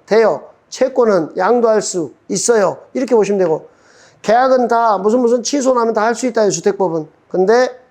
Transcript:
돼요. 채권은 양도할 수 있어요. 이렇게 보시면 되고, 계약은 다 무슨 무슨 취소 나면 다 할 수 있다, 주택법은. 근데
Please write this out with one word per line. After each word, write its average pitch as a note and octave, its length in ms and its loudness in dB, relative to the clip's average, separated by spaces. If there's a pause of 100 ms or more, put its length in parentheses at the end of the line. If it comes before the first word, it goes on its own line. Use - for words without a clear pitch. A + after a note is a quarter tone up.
돼요. G3 440 0 (200)
채권은 A#3 680 0
양도할 A3 440 2
수 E3+ 320 -6 (140)
있어요. F#3+ 520 0 (140)
이렇게 B3 220 -2
보시면 G3+ 240 0
되고, D#3 300 -2 (520)
계약은 B3 460 2
다 A3+ 300 2
무슨 G#3+ 220 0
무슨 A#3 240 0
취소 C4 300 -2
나면 A3+ 200 0
다 G#3 100 -2
할 A3+ 120 0
수 B3+ 120 -4
있다, A3 220 0
주택법은. E3+ 580 -2 (220)
근데 A3+ 500 0 (120)